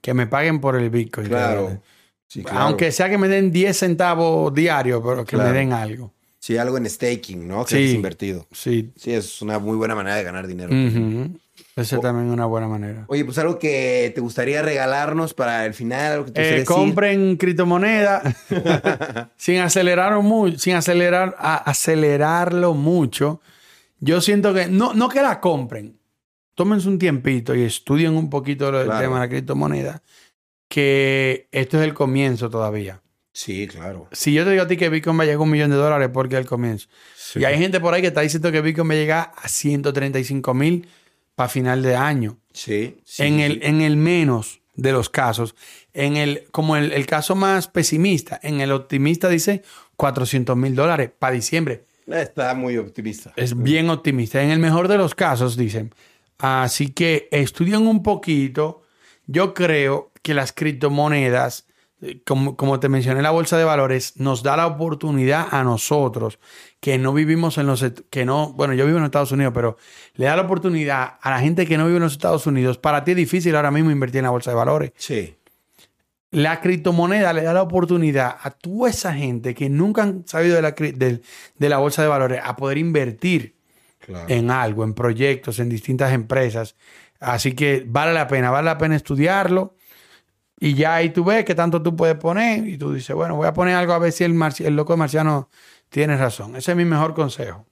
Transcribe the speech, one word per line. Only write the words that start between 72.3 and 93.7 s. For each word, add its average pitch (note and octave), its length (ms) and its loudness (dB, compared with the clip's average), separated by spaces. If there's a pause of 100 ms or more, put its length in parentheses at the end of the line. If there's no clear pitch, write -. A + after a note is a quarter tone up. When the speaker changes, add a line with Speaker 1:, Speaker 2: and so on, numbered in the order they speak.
Speaker 1:
Unidos. B2+ 320 0
Para D3 260 0
ti E3+ 80 0
es F3+ 60 2
difícil E3+ 380 2
ahora D3 160 2
mismo D#3 180 2
invertir C3+ 300 0
en C3 60 0
la B2+ 60 0
bolsa B2 200 -2
de A#2+ 60 -2
valores. C#3 400 0
Speaker 2:
Sí. F#2+ 380 -6 (960)
Speaker 1:
La D#3+ 280 0
criptomoneda F3+ 720 2
le D#3 100 0
da E3 100 0
la F#3 80 4
oportunidad E3 800 2
a C#3 100 -8
toda A3 380 -2
esa G3 240 -4
gente B2+ 420 -4
que C#3 140 -4
nunca G3+ 340 2
han F#3+ 240 -4
sabido E3+ 280 2
de E3 60 4
la D3+ 140 0
cri-, D3 180 -4
del, B2+ 280 0 (360)
de C#3+ 120 2
la C#3+ 80 4
bolsa C#3+ 240 0
de D3+ 80 4
valores C3 340 0
a B2 140 -6
poder C#3 200 -2
invertir D3+ 800 0 (440)
Speaker 2:
Claro. F2 300 -14
Speaker 1:
en A#2+ 220 2
algo, A2+ 320 -2
en A2 100 -2
proyectos, A#2+ 640 -2
en A#2+ 100 -2
distintas C3 460 0
empresas. A#2 600 -2 (440)
Así B2 340 -2
que C3+ 340 0
vale D3 260 0
la D3+ 140 0
pena, B2+ 240 0
vale C#3+ 140 0
la D#3+ 120 0
pena D#3 180 0
estudiarlo. F3+ 800 0 (840)
Y D3 160 2
ya D#3 200 2
ahí E3 140 2
tú E3+ 160 0
ves G#3+ 180 2
qué F3 120 0
tanto E3+ 260 2
tú E3 140 -2
puedes E3 200 2
poner. G#3+ 520 0
Y F3+ 100 -8
tú C#3+ 160 -4
dices, C3+ 220 -6
"Bueno, E3 200 -2
voy D#3 120 0
a D#3+ 60 0
poner F3+ 220 2